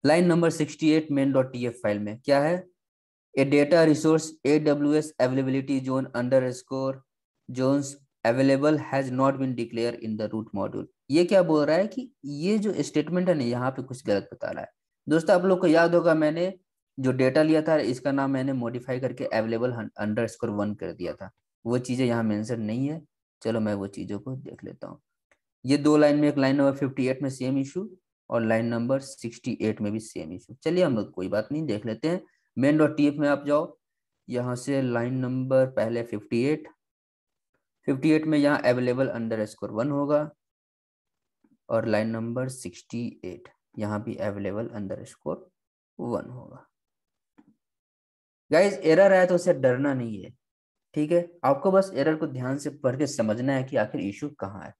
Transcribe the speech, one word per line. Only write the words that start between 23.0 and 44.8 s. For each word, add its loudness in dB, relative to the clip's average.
चलो, -2
मैं -2
वो -6
चीज़ों -10
को -10
देख -16
लेता -14
हूँ। -18
ये 2
दो 4
लाइन 6
में, 4
एक 0
लाइन 2
नंबर 2
फिफ्टी -2
एट -2
में -4
सेम -4
इशू -6
और 0
लाइन 2
नंबर -2
सिक्सटी -10
एट -2
में -2
भी -4
सेम -12
इशू। -16
चलिए, 0
हम 0
लोग -4
कोई -8
बात -2
नहीं, -4
देख -4
लेते -4
हैं। -2
मेन 2
डॉट 2
टी 2
एफ़ 2
में -2
आप 0
जाओ, -2
यहाँ -4
से -2
लाइन -2
नंबर 0
पहले -2
फिफ्टी -4
एट, -2
फिफ्टी 0
एट 4
में 2
यहाँ 2
अवेलेबल 2
अंडरस्कोर -6
वन -4
होगा -2
और 0
लाइन 0
नंबर -6
सिक्सटी -10
एट, -14
यहाँ -4
भी -8
अवेलेबल -6
अंडरस्कोर -10